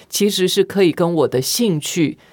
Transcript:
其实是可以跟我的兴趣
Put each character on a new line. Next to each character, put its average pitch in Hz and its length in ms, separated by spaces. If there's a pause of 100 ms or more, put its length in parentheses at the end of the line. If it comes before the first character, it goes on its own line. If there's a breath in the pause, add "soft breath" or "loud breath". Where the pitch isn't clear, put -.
其 202 220
实 190 180
是 190 160
可 190 200
以 160 80
跟 170 240
我 143 120
的 127 140
兴 175 400
趣 - 380 (140 soft breath)